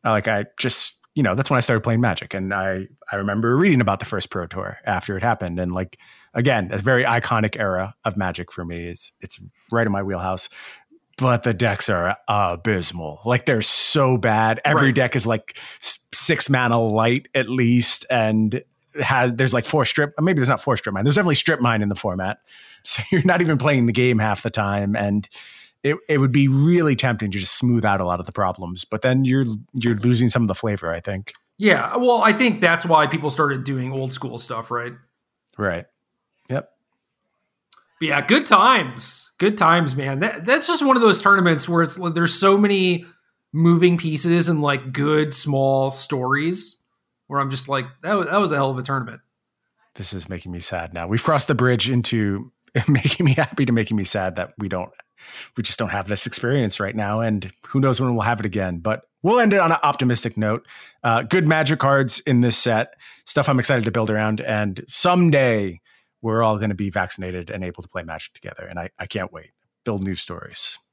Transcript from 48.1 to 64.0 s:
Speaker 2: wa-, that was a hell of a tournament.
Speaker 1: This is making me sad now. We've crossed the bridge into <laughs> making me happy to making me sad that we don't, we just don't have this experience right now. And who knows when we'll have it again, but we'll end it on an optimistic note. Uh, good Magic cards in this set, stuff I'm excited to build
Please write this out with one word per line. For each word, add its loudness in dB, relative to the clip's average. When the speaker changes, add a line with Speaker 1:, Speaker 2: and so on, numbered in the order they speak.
Speaker 2:
wa-, 0
that -2
was 0
a 0
hell 0
of -6
a -8
tournament. -6
Speaker 1:
This -10
is -10
making -10
me -10
sad -8
now. -8
We've 0
crossed 2
the 2
bridge 2
into -2
<laughs> 0
making 2
me 4
happy 0
to 0
making 0
me -2
sad -2
that -8
we -8
don't, -6
we -6
just -2
don't -2
have -6
this -2
experience 0
right -4
now. -2
And -2
who 0
knows 2
when -2
we'll -2
have 0
it -6
again, -4
but -4
we'll 2
end 4
it 4
on 2
an 0
optimistic 0
note. -4
Uh, 2
good 0
Magic 2
cards 2
in 2
this 2
set, 0
stuff 0
I'm 2
excited 2
to 0
build -2